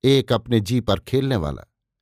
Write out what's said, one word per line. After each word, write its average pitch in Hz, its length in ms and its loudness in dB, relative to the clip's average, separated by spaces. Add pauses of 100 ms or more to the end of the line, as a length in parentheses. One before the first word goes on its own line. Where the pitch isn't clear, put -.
एक 135 280 2
अपने 117 280 0
जी 113 200 -2
पर 98 200 0
खेलने 135 360 -2
वाला। 71 360 -6 (300)